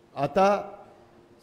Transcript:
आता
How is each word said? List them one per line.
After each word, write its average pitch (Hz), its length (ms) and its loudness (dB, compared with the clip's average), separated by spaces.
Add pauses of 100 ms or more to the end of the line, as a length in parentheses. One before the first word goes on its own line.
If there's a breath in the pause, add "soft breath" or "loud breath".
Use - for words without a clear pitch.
(160)
आता 190 560 0 (720)